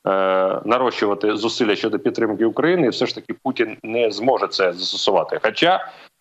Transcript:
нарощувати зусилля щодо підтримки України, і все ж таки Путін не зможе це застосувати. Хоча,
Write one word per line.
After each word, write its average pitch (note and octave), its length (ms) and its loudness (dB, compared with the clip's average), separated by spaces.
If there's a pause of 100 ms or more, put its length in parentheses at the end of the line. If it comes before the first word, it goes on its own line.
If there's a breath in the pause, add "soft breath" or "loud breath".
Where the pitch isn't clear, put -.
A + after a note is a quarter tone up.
(640)
нарощувати G#2+ 720 0
зусилля G#2+ 400 0
щодо G#2+ 240 -2
підтримки A2+ 460 0
України, D3+ 420 2
і - 20 2
все G#2+ 160 -2
ж - 100 -4
таки - 180 -10 (100)
Путін A2+ 400 -4
не A2+ 280 0
зможе G2+ 360 0
це F#2 260 0
застосувати. F2+ 720 0
Хоча, E3+ 440 2 (340 loud breath)